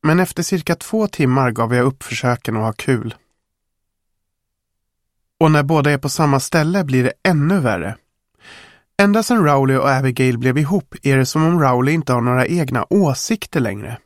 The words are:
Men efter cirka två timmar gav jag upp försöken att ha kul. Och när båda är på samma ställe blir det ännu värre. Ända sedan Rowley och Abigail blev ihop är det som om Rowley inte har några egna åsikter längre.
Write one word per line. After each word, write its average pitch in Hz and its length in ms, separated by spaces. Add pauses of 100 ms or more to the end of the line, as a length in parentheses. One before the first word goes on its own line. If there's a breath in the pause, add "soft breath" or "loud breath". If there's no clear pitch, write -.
Men 160 180
efter 175 220
cirka 170 320
två 214 340
timmar 127 420
gav 117 240
jag 123 120
upp 135 160
försöken 120 540
att 107 60
ha 110 100
kul. 117 420 (2250)
Och 160 100
när 151 120
båda 147 280
är 139 80
på 139 100
samma 139 320
ställe 170 440
blir 131 200
det 127 80 (100)
ännu 170 380
värre. 101 360 (1000 loud breath)
Ända 202 260
sedan 220 220
Rowley 135 320
och 139 140
Abigail 131 480
blev 127 200
ihop 156 440
är 139 140
det 131 100
som 156 180
om 170 160
Rowley 131 340
inte 151 180
har 120 80
några 123 260
egna 127 440
åsikter 180 720
längre. 104 460